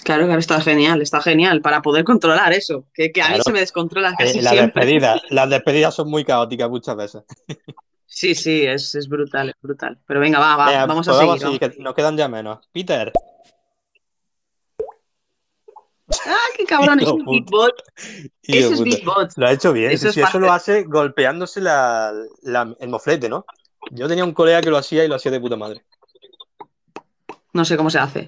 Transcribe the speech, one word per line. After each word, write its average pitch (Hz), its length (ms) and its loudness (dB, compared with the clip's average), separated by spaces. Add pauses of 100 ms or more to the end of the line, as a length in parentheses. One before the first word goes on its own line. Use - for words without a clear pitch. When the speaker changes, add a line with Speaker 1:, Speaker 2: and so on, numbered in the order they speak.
Speaker 1:
Claro, 160 220 2
claro, 170 140 2
está 165 220 0
genial, 151 400 2
está 151 180 -2
genial, 165 420 2
para 147 200 0
poder 151 240 2
controlar 180 480 4
eso, 170 400 -4
que, 160 180 0
que 175 100 -2
a 156 40 2
mí 156 60 2
Speaker 2:
Claro. - 120 2
Speaker 1:
se - 80 0
me 208 80 0
descontrola 180 580 -2
casi 123 220 0
Speaker 2:
Eh, - 40 -2
la 123 80 4
Speaker 1:
siempre. 123 340 4
Speaker 2:
despedida, 131 340 4 (120)
las 131 180 2
despedidas 147 460 2
son 151 160 -4
muy 151 120 -2
caóticas 120 460 -2
muchas 123 260 -6
veces. 104 280 -12 (240)
<laughs> - 400 -18 (220)
Speaker 1:
Sí, 180 240 -2
sí, 156 320 0
es, 135 300 -4
es 143 140 -8
brutal, 143 400 -6
es - 120 -14
brutal. 135 460 -10
Pero 143 140 -2
venga, 151 180 2
va, 151 160 4
va, 147 120 2
Speaker 2:
Venga, 135 200 2
Speaker 1:
vamos 160 180 -2
Speaker 2:
pues 135 100 2
Speaker 1:
a 135 40 4
Speaker 2:
vamos 160 200 4
Speaker 1:
seguir, 139 60 -8
Speaker 2:
a - 40 0
seguir, 135 120 -4
Speaker 1:
vamos. 127 160 -4
Speaker 2:
que 139 60 -20
nos 131 100 -8
quedan 151 240 0
ya 151 100 0
menos. 110 440 -10
Peter. 156 400 -4 (3250)
Speaker 1:
¡Ah, 370 120 0 (200)
qué 403 80 -2
cabrón! 285 360 4
Speaker 2:
Hijo - 80 0
Speaker 1:
Es - 60 0
un 285 100 -6
Speaker 2:
puta. - 260 -2
Speaker 1:
beatbox. 214 800 -2 (120)
Speaker 2:
Hijo 139 160 0
Speaker 1:
Eso 117 140 4
es 113 60 0
Speaker 2:
puta. 117 160 0
Speaker 1:
beatbox. 180 420 -4
Speaker 2:
Lo 123 100 2
ha 127 40 4
hecho 139 220 2
bien, 117 180 0
Speaker 1:
Eso 135 120 -2
Speaker 2:
sí, 208 40 2
Speaker 1:
es 208 80 0
Speaker 2:
sí, - 60 -2
eso 190 100 4
Speaker 1:
parte 185 80 0
Speaker 2:
lo 185 140 4
hace 202 300 0
golpeándose 147 800 -2
la, 123 520 0 (280)
la, 120 380 -4
el 123 100 -12
moflete, 123 400 -2
¿no? 147 160 -8 (460)
Yo 127 160 -8
tenía 170 160 -2
un 170 100 -4
colega 170 280 4
que 165 80 -2
lo 151 80 2
hacía 156 260 0
y 160 40 2
lo 147 80 -2
hacía 127 160 -4
de 131 80 -4
puta 120 180 -6
madre. 107 280 -14 (1700)
Speaker 1:
No 170 120 0
sé 165 100 0
cómo 156 140 0
se 160 100 0
hace, 135 280 -4